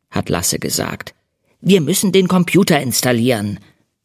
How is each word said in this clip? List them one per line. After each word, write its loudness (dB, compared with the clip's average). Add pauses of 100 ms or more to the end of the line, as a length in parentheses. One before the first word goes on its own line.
hat -6
Lasse -2
gesagt. -6 (460)
„Wir 4
müssen 0
den 2
Computer 2
installieren“, 0 (460)